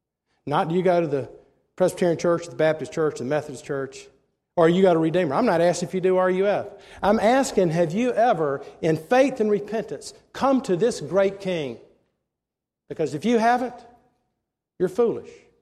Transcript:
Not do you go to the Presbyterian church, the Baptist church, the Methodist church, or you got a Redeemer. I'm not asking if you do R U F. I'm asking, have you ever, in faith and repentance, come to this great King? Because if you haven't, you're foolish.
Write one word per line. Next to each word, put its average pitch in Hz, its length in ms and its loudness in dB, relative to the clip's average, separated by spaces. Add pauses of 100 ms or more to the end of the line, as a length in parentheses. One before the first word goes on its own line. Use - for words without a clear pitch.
(460)
Not 160 240 0
do 165 60 -2
you 185 80 2
go 175 180 4
to 165 60 0
the 135 220 -4 (460)
Presbyterian 175 420 0
church, 170 300 -2
the 135 80 -16
Baptist 156 360 0
church, 151 280 -2
the 123 60 -8
Methodist 147 400 -6
church, 135 420 -10 (480)
or 165 120 6
you 175 140 4
got 180 140 6
a 165 40 2
Redeemer. 160 340 0
I'm 214 120 0
not 170 160 2
asking 175 280 0
if 190 60 -6
you 185 60 -4
do 185 160 2
R 185 120 2
U 185 160 0
F. 151 220 -2 (340)
I'm 208 180 2
asking, 226 500 2
have 165 240 0
you 240 180 0
ever, 160 520 0 (180)
in 160 160 2
faith 262 420 2
and 214 100 0
repentance, 208 640 -4 (200)
come 262 280 2
to 190 140 -2
this 214 260 0
great 196 380 -2
King? 151 380 -6 (1120)
Because 147 240 -4
if 147 100 -6
you 233 140 2
haven't, 240 360 0 (1040)
you're 180 120 -2
foolish. 214 400 -2 (320)